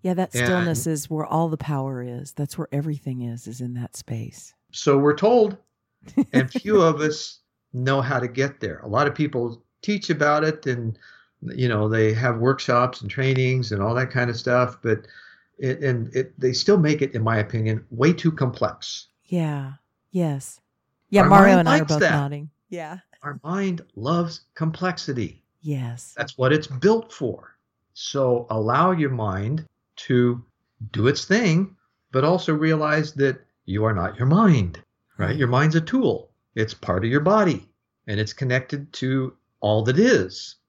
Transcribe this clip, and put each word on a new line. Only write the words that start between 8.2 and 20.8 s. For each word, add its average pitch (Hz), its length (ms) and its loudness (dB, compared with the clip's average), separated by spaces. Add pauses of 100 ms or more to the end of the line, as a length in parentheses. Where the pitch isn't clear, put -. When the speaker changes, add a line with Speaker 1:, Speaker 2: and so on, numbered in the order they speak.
Speaker 2:
get 135 320 -4
there. 87 200 -8
A - 80 -14
lot 127 200 2
of 143 80 -2
people 120 460 -4 (200)
teach 208 280 -4
about 147 340 2
it 156 220 -2
and, 120 320 -4 (440)
you 123 260 -4
know, 107 200 0
they 110 260 2
have 117 260 -2
workshops 123 640 0
and 107 100 -10
trainings 131 600 0
and 101 100 -2
all 110 140 0
that 127 160 -2
kind 123 180 0
of 117 80 -6
stuff, 123 440 0
but 110 240 -2 (540)
it, 131 240 -4
and 120 320 -2
it, 131 240 -4
they 127 140 0
still 202 240 2
make 151 260 2
it, 135 100 -4
in 113 100 -4
my 113 140 2
opinion, 110 540 -2
way 127 220 2
too 160 180 0
complex. - 760 -6 (180)
Speaker 1:
Yeah. 147 480 -4 (360)
Yes. 156 500 -4 (500)